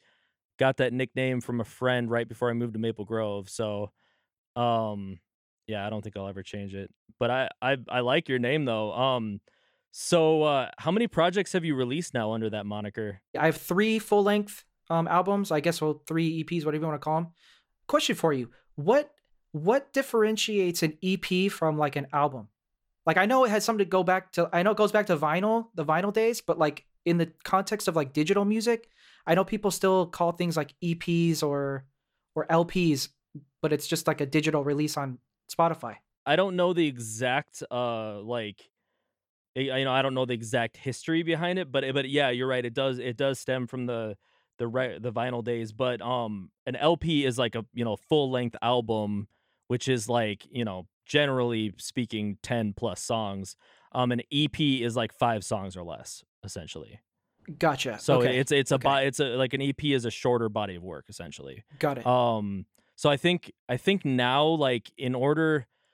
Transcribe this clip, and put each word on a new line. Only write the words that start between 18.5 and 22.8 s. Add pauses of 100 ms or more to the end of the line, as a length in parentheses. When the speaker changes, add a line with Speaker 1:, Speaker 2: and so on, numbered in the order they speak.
Speaker 2:
What, (380)
what
differentiates
an
E
P
from,
like,
an
album? (580)